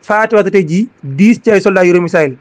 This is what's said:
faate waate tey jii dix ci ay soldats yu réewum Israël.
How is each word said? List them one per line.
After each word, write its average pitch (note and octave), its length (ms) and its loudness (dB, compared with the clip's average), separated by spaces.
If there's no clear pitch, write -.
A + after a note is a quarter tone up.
faate G#3+ 320 -2
waate F#3+ 180 0
tey F#3+ 160 0
jii F#3+ 220 -2
dix E3+ 400 0
ci A3+ 100 0
ay F#3+ 100 2
soldats F#3+ 240 0
yu F3+ 80 2
réewum F3 140 0
Israël. D#3 340 -2